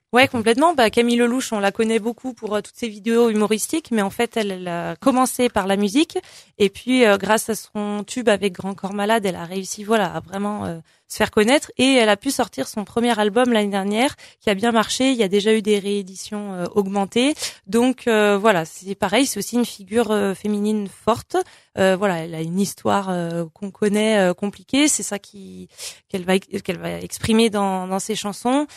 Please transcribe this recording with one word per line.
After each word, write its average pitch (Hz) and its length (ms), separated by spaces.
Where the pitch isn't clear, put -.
Ouais, 254 140
complètement. 247 480
Bah, 220 160
Camille 240 240
Lelouch, 240 380
on 208 60
la 196 120
connaît 226 260
beaucoup 233 380
pour, 214 200
euh, 208 60
toutes - 140
ses 240 120
vidéos 226 440
humoristiques, 214 580
mais 220 140
en 196 80
fait, 233 260
elle, 208 140
elle 185 160
a 170 280
commencé 247 540
par 196 160
la 196 100
musique, 208 440
et 202 100
puis, 254 340
euh, 202 140
grâce 208 320
à 214 60
son 208 500
tube 240 240
avec 196 240
Grand 190 220
Corps 196 180
Malade, 208 320
elle 180 100
a 170 100
réussi, 190 380
voilà, 202 300
à 160 60
vraiment, 202 460
euh, 170 120
se - 100
faire 214 140
connaître, 233 480
et 262 160
elle 226 140
a 202 80
pu 269 120
sortir 262 380
son 208 180
premier 233 340
album 220 320
l'année 208 200
dernière, 208 440
qui 220 120
a - 20
bien 220 180
marché. 226 420
Il 233 40
y 226 60
a 190 40
déjà 202 240
eu 220 120
des 208 160
rééditions, 202 760
euh, 175 120
augmentées. 202 580
Donc, 233 420
euh, 208 300
voilà, 190 280
c'est 190 280
pareil, 214 320
c'est 208 140
aussi 220 160
une 240 100
figure, 208 460
euh, 202 240
féminine 208 520
forte. - 500
Euh, 190 160
voilà, 180 240
elle 165 160
a 160 60
une 170 180
histoire, 202 500
euh, 170 420
qu'on 196 200
connaît, 214 480
euh, 180 160
compliquée. 262 520
C'est 247 140
ça 202 160
qui, 185 520
qu'elle 185 160
va, 185 140
qu'elle 190 400
va 170 220
exprimer 220 500
dans, 190 380
dans 190 120
ses 220 160
chansons. 254 600